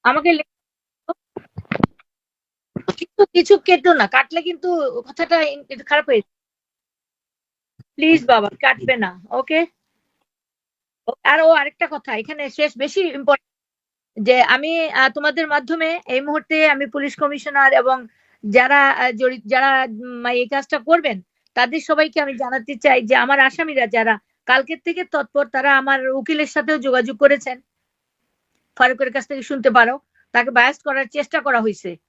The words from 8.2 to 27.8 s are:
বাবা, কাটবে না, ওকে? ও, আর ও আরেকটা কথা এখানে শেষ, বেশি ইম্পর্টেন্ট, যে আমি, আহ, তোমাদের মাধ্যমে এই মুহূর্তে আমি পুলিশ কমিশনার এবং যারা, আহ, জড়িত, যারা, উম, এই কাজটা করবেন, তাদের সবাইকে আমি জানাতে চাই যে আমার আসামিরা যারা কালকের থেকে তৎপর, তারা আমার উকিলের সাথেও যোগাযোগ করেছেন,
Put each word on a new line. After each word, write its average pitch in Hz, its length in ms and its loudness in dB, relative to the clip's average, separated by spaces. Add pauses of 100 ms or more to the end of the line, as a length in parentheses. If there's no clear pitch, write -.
বাবা, 220 220 4 (120)
কাটবে 262 360 0
না, 185 240 -6 (100)
ওকে? 311 360 -2 (1400)
ও, - 40 -8 (100)
আর 294 180 4
ও 320 100 6
আরেকটা 302 400 0
কথা 262 260 -10
এখানে 277 340 -10
শেষ, 294 280 -4
বেশি 294 220 -4
ইম্পর্টেন্ট, 277 500 -2 (680)
যে 247 260 2
আমি, 311 460 0
আহ, 262 260 2
তোমাদের 302 340 -2
মাধ্যমে 320 580 -2
এই 254 140 -2
মুহূর্তে 311 500 0
আমি 277 160 -2
পুলিশ 277 300 -8
কমিশনার 285 560 0
এবং 254 340 0 (380)
যারা, 262 460 4
আহ, 254 260 -2
জড়িত, 254 300 -2
যারা, 262 380 2
উম, 240 420 -10
এই 247 220 -2
কাজটা 277 300 -4
করবেন, 269 440 0 (320)
তাদের 254 260 0
সবাইকে 311 400 0
আমি 277 160 -4
জানাতে 254 400 -8
চাই 254 260 2
যে 226 120 0
আমার 262 260 2
আসামিরা 277 460 0
যারা 220 320 0 (280)
কালকের 269 380 0
থেকে 349 200 -6
তৎপর, 285 420 -4
তারা 269 320 0
আমার 269 320 -2
উকিলের 285 360 -4
সাথেও 302 320 -4
যোগাযোগ 247 380 -2
করেছেন, 269 440 2 (1160)